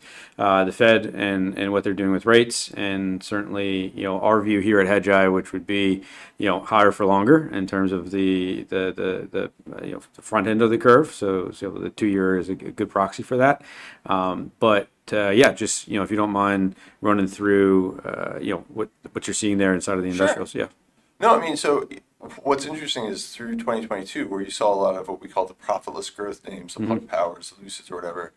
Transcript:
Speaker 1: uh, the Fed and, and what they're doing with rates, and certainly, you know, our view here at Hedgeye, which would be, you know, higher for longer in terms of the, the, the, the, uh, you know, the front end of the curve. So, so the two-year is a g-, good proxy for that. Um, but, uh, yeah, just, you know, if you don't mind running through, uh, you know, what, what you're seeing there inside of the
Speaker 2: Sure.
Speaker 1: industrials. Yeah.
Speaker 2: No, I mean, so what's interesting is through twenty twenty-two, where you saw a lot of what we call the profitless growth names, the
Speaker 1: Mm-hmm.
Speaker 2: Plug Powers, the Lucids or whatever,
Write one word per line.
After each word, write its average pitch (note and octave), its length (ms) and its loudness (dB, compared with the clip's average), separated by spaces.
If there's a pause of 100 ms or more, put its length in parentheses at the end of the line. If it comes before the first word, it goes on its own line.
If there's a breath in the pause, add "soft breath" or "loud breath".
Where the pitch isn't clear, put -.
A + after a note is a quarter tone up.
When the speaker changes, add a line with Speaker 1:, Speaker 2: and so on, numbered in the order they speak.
(380 loud breath)
Speaker 1:
uh, F#2+ 260 4
the F#2 80 -2
Fed A2+ 440 4
and, G2 420 -2
and G2+ 140 -2
what G2 120 0
they're G2+ 100 -2
doing G2 180 0
with F#2+ 160 -2
rates, A#2 480 4
and G2 480 -4
certainly, G2 720 -4
you G#2 80 -8
know, F#2+ 160 -4
our G#2+ 220 4
view G#2 180 2
here G#2 200 4
at F#2+ 60 6
Hedgeye, G2 480 4
which F#2 180 -2
would F2+ 140 -8
be, G2 380 0 (340 loud breath)
you G#2 100 -4
know, F#2 120 0
higher G#2 320 4
for G2+ 160 0
longer A2 440 4
in F#2+ 140 -4
terms F#2+ 260 0
of F2+ 200 -4
the, F#2+ 580 0
the, F#2 260 -2
the, F#2+ 360 -4
the, - 440 -8
uh, - 80 -12
you F#2+ 100 -10
know, - 80 -12 (120)
the - 80 -20
front G#2 240 0
end A2 160 0
of A#2 80 6
the A#2 80 2
curve. B2+ 340 6
So, F#2+ 380 -4
so G2 220 -10
the F#2+ 180 -8
two-year F#2+ 480 0
is F2+ 120 -4
a F#2+ 60 -4
g-, F#2+ 160 -12
good G2+ 200 -6
proxy G2 320 0
for B2+ 140 -4
that. C3 260 2 (420 loud breath)
Um, F#2 540 -2
but, G#2+ 300 2 (220)
uh, G#2 180 0
yeah, A2+ 220 6
just, - 360 -6
you A#2 100 -4
know, G2 60 0
if F#2 80 -4
you G#2+ 60 -2
don't G#2 140 0
mind G2 440 2 (260 soft breath)
running G#2 260 2
through, F#2+ 800 2
uh, - 360 -8
you - 120 -4
know, E2+ 160 -8
what, G#2+ 200 -6 (220)
what - 160 -10
you're G2+ 60 -4
seeing G2+ 240 -2
there F#2+ 160 2
inside F#2 240 -2
of F#2 60 -2
the F#2 80 -4
Speaker 2:
Sure. F2+ 120 -2
Speaker 1:
industrials. - 320 -2
Yeah. A2+ 120 -4 (520)
Speaker 2:
No, A3+ 180 6
I - 40 -2
mean, D#3 160 -4
so D3 300 0 (540)
what's C#3 240 -2
interesting D3 400 -8
is G2 220 -8
through A#2 300 -10
twenty A2+ 280 -4
twenty-two, G#2 440 -8
where G2 120 -6
you - 80 -10
saw G#2+ 240 0
a G2 60 -2
lot G2 160 0
of F#2 140 -10
what F#2 120 -10
we - 60 -16
call F#2+ 180 -2
the - 80 -12
profitless - 560 -8
growth G2+ 380 -12
names, F2 260 -16
the G#2+ 60 -10
Speaker 1:
Mm-hmm. G#2+ 80 -4
Speaker 2:
Plug A2+ 220 -4
Powers, E2+ 460 -6
the G2 80 -20
Lucids - 280 -18
or F#2 40 -10
whatever, F2 420 -12